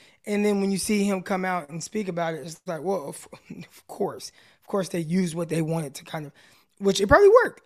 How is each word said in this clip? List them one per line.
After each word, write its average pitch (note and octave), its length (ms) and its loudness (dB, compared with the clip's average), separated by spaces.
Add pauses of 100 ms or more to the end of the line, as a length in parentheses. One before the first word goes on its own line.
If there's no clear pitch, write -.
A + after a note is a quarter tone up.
(260)
And G#3 200 0
then G3+ 160 2
when G3 100 0
you G3 60 0
see G3+ 260 0
him G3 180 0
come F#3 240 -4
out F3+ 240 -4
and D#3+ 140 -10
speak G#3+ 240 -6
about E3+ 260 -4
it, D#3 120 -10
it's E3 200 -16
like, E3 160 -8
well, E3 280 -4
of, - 180 -16 (120)
<laughs> - 100 -20
of - 380 -18
course. - 440 -8 (300)
Of - 60 -20
course F#3+ 220 -4
they F3+ 100 -4
used E3 360 0
what E3+ 140 -6
they D#3+ 120 0
wanted D#3 340 -4
to - 100 -18
kind D#3 200 -10
of, C#3+ 60 -16 (480)
which G3 220 2
it G#3+ 60 2
probably G4 220 8 (140)
worked. - 220 -4